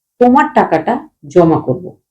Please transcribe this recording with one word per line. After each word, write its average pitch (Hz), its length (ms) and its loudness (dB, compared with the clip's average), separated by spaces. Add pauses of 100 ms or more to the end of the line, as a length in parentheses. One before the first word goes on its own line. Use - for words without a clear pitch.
(200)
তোমার 247 340 2
টাকাটা 190 560 -2 (180)
জমা 160 320 2
করব।" - 380 -8 (140)